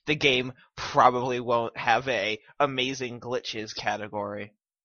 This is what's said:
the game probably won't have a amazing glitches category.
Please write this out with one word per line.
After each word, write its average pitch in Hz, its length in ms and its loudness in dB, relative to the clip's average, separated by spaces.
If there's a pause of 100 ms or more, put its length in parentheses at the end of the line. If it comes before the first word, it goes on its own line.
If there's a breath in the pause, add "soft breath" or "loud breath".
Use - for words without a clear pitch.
the 151 100 0
game 127 380 2 (240 soft breath)
probably 123 640 4
won't 117 340 0
have 123 320 2
a 107 320 0 (220 soft breath)
amazing 131 580 -2
glitches 117 560 -8
category. 104 800 -6 (320)